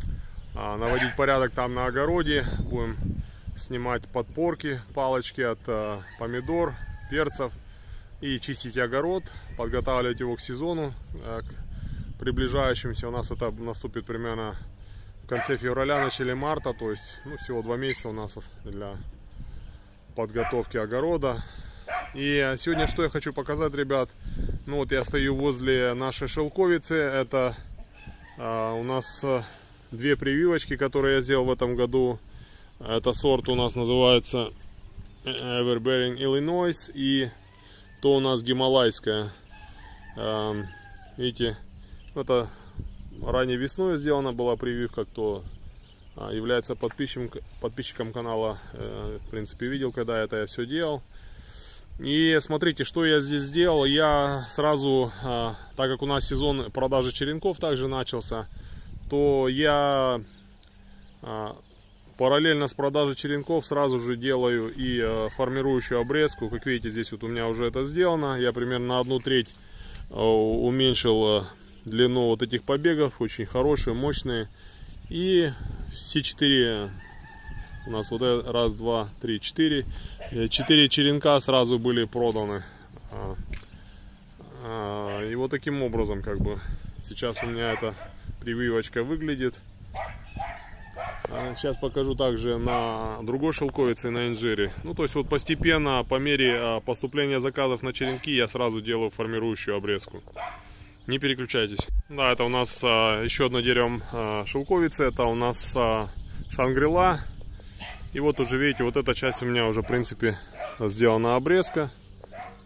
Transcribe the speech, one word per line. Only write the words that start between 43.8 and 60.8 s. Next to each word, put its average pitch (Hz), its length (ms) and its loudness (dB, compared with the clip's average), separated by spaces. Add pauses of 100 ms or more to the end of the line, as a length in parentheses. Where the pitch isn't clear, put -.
сделана 143 340 2
была 120 240 0
прививка, 120 480 -4
кто, 104 400 -4 (720)
а, 104 160 -8
является 120 420 0
подписчиком, 123 560 -4 (300)
подписчиком 117 520 -6
канала, 113 460 -2 (140)
э, 107 520 -8
в - 60 -12
принципе, 110 380 -6
видел, 135 240 -2
когда 117 260 -2
это 110 200 -2
я 107 80 -2
всё 120 200 -6
делал. 151 380 -2 (960)
И 156 400 4
смотрите, 156 420 0
что 165 240 0
я 151 140 6
здесь 143 220 0
сделал. 156 420 4
Я 143 640 4
сразу, 139 640 4 (100)
а, 117 320 -2 (220)
так 135 120 2
как 131 140 -2
у 139 40 0
нас 139 200 4
сезон 135 460 0
продажи 131 400 2
черенков 156 460 -2
также 135 280 0
начался, 123 640 -4 (600)
то 143 380 4
я, 139 720 4 (1040)